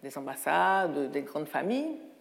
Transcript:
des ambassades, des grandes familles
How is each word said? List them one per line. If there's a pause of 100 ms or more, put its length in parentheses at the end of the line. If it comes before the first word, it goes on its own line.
des
ambassades,
des
grandes
familles (240)